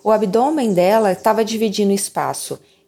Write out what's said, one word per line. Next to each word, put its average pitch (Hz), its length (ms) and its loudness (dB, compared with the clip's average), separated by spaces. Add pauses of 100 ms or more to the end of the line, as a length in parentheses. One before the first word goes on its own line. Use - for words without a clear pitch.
o 208 80 2
abdômen 226 640 0
dela 190 420 2
tava 220 300 0
dividindo 208 480 0
espaço 139 680 -6 (280)